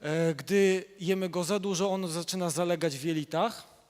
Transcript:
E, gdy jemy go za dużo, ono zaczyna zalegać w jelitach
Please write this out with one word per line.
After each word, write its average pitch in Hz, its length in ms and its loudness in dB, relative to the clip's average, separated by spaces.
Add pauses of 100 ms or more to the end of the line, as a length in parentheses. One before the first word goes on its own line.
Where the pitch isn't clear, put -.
E, 160 340 0
gdy 190 500 2 (160)
jemy 190 280 0
go 170 160 -2
za 196 140 0
dużo, 196 320 0
ono 190 180 -2
zaczyna 170 420 -2
zalegać 165 480 0
w 127 60 -10
jelitach 160 600 -2 (260)